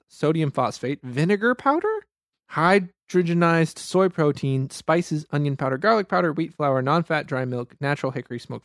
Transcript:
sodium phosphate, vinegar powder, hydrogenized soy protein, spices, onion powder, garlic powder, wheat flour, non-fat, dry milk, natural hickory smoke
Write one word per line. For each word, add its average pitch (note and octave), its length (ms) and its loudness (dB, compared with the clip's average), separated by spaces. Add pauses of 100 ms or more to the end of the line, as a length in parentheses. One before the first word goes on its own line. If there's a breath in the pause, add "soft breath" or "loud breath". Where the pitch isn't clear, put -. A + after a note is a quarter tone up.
sodium D#3 420 0
phosphate, B2+ 520 -4
vinegar F#3+ 520 0
powder, F#4+ 500 -2 (460)
hydrogenized E3+ 1300 2
soy F#3 320 2
protein, C#3 600 0
spices, D#3+ 600 -2
onion C#3+ 260 0
powder, C3 200 -2
garlic G#3 300 2
powder, F3+ 260 0
wheat E3 200 -4
flour, C3+ 280 0
non-fat, D3+ 460 0
dry C3 180 -4
milk, B2 340 -6
natural C#3 320 -2
hickory B2+ 280 -10
smoke A#2 260 -12